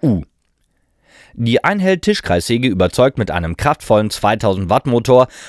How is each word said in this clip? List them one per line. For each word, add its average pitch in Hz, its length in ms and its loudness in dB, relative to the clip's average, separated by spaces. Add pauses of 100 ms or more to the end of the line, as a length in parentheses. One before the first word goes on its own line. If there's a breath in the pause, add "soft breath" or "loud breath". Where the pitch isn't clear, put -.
U. 104 200 0 (1120 soft breath)
Die 117 280 0
Einhell 190 360 0
Tischkreissäge 131 720 -2
überzeugt 98 500 0
mit 107 120 -4
einem 82 260 -4
kraftvollen 107 540 0
zweitausend 101 580 -2
Watt 110 180 0
Motor 123 420 4 (200 loud breath)